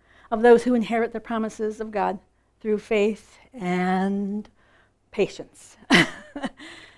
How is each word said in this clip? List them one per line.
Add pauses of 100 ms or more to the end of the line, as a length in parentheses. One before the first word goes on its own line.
(320)
of
those
who
inherit
the
promises
of
God (400)
through
faith (160)
and (640)
patience.
<laughs> (1080)